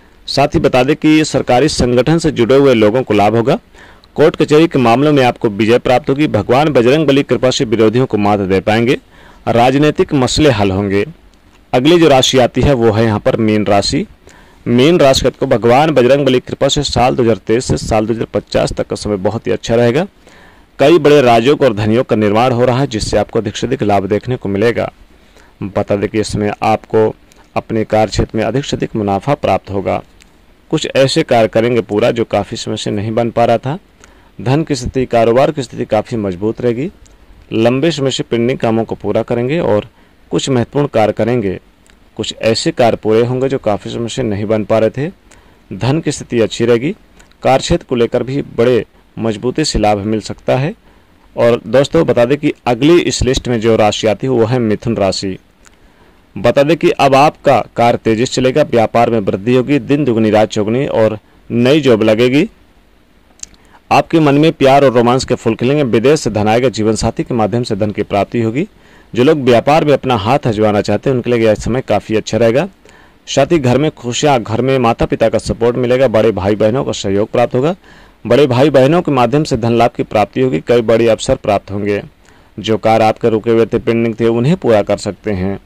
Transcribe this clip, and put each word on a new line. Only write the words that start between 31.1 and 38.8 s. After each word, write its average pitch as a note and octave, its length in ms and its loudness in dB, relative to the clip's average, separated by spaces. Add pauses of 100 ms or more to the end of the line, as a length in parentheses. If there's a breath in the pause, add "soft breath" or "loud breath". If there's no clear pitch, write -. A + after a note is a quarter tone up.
कार्य A2+ 240 2
करेंगे A#2 340 0
पूरा G#2+ 280 -2
जो A#2 160 -2
काफ़ी G#2 300 -4
समय A2 200 -8
से - 140 -6
नहीं A2 220 -6
बन A#2 180 -2
पा A#2 140 0
रहा A#2 140 2
था। D3 200 -6 (600 soft breath)
धन B2+ 240 -2
की D3 120 -2
स्थिति, B2 320 -4
कारोबार A#2 440 2
की D3 120 -6
स्थिति A2+ 240 -8
काफ़ी G#2+ 300 -2
मजबूत G2+ 440 -6
रहेगी। B2 300 -4 (640)
लंबे B2+ 360 0
समय C3+ 200 -4
से C3 120 -6
पेंडिंग A#2 360 -2
कामों A2+ 260 -2